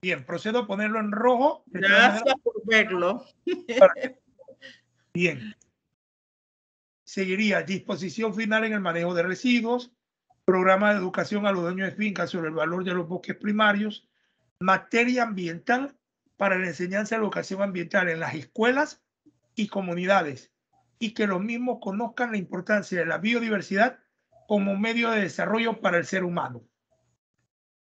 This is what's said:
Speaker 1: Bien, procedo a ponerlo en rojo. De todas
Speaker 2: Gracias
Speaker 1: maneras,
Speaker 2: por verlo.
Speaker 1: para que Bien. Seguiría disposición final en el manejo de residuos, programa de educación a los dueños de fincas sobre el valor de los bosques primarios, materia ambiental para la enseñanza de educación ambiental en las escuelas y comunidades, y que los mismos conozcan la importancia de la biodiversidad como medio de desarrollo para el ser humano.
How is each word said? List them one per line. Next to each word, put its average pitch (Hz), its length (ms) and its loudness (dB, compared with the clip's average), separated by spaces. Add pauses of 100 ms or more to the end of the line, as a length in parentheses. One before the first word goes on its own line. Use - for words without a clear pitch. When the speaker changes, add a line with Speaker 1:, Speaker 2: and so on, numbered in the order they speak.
Speaker 1:
Bien, 170 240 -4
procedo 214 340 -2
a 208 60 -4
ponerlo 214 320 -2
en 208 140 -2
rojo. 247 540 2
De 185 140 -8
todas 196 160 6
Speaker 2:
Gracias 220 240 8
Speaker 1:
maneras, 262 220 2
Speaker 2:
por - 240 -4
verlo. 202 600 2 (520)
Speaker 1:
para 190 160 10
que - 320 -10 (920)
Bien. 143 400 -2 (1500)
Seguiría 190 580 0
disposición 190 720 -6
final 220 300 0
en 220 100 -2
el 208 60 -2
manejo 175 340 -2
de 170 80 0
residuos, 240 680 0 (540)
programa 190 480 4
de 208 60 2
educación 185 480 -2
a 202 60 2
los 185 100 0
dueños 185 260 -4
de 143 80 -10
fincas 185 320 -2
sobre 165 200 -4
el 156 60 -6
valor 165 300 -2
de 185 80 -2
los 175 160 -2
bosques 180 260 -8
primarios, 208 720 0 (540)
materia 233 600 2
ambiental 220 760 -2 (400)
para 190 220 0
la 185 80 -2
enseñanza 190 500 -4
de 220 60 -2
educación 190 400 -4
ambiental 180 480 -2
en 165 100 -4
las 143 140 -6
escuelas 247 680 0 (520)
y 208 140 -2
comunidades, 180 840 -2 (460)
y 226 160 -4
que 214 120 0
los 185 140 0
mismos 233 400 -4
conozcan 233 520 -4
la 214 40 -2
importancia 185 640 -2
de 165 80 0
la 160 100 -2
biodiversidad 214 840 0 (460)
como 196 300 0
medio 226 340 0
de 220 120 2
desarrollo 214 580 -2
para 180 160 2
el 170 80 2
ser 185 200 -2
humano. 139 380 -6 (1300)